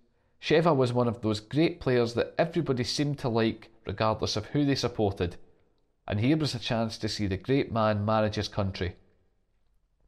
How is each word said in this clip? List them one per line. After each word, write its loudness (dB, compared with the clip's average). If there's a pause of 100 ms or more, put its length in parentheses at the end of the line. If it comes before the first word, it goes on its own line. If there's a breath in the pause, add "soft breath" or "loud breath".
(420)
Sheva 4
was 2
one 2
of -4
those 0
great 0
players 2
that -2
everybody 0
seemed -2
to -2
like 0 (160)
regardless -2
of -6
who 0
they 2
supported, -2 (720)
and -2
here 4
was -2
a -4
chance -2
to -4
see -4
the -2
great 0
man 0
manage 2
his -2
country. -4 (1120)